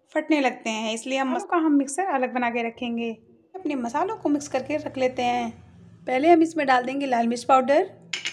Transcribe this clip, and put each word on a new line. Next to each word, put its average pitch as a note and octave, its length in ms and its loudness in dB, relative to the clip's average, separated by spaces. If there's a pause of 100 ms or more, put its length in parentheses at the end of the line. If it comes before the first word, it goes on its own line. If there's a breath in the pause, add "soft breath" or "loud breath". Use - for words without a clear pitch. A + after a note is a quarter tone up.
(160)
फटने D4+ 260 0
लगते A#3 280 -2
हैं। A3 240 -4
इसलिए B3+ 240 -6
हम C4+ 120 -2
मसालों F#4+ 200 -4
का F4+ 80 0
हम D#4+ 160 2
mixer C#4+ 320 0
अलग B3+ 280 -2
बना B3 160 -2
के A#3 140 -2
रखेंगे। A#3 480 -6 (440)
अपने D#4 220 -6
मसालों D4 400 -4
को D#4+ 120 -4
mix D4 180 -2
करके C4+ 300 -4
रख D4 200 -10
लेते B3+ 260 -2
हैं। A#3+ 280 -2 (560)
पहले C4 220 4
हम E4+ 120 8
इसमें D#4+ 260 0
डाल B3+ 160 4
देंगे C#4 220 -4
लाल A#3 220 2
मिर्च A#3+ 160 -4
पाउडर, C#4 480 4 (420)